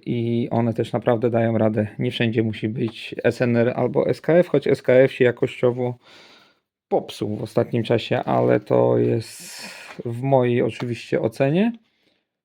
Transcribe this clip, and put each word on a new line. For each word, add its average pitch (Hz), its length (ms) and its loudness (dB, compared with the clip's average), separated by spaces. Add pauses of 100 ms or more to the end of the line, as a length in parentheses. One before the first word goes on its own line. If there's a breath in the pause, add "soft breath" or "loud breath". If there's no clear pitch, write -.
i 120 460 -2
one 117 220 0
też - 200 -4
naprawdę 120 360 0
dają 113 280 0
radę. 107 300 0 (120)
Nie 123 120 -2
wszędzie 117 320 0
musi 110 260 -4
być 113 540 -8
S 117 180 2
N 120 160 2
R 117 180 2
albo 127 340 0
S 123 120 -2
K 160 120 0
F, 175 140 4
choć - 200 0
S 139 140 0
K 127 120 2
F 131 180 6
się - 120 2
jakościowo 123 760 0 (920 loud breath)
popsuł 113 480 -4
w 123 80 -8
ostatnim 117 400 -2
czasie, 123 400 -2
ale 123 360 2
to 120 380 2
jest - 640 -4 (440 loud breath)
w 117 160 -8
mojej 127 400 2
oczywiście 120 600 -4
ocenie. 175 520 0 (720)